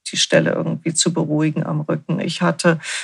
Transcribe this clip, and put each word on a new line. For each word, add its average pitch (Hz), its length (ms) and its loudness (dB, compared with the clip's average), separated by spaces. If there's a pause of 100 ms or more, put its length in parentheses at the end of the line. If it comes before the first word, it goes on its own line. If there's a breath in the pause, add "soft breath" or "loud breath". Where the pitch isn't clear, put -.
(100)
die - 60 -6
Stelle - 360 4
irgendwie 165 420 -2
zu 175 180 2
beruhigen 156 500 0
am 156 180 -2
Rücken. 165 380 -2
Ich 185 220 -4
hatte, 170 380 2 (240 loud breath)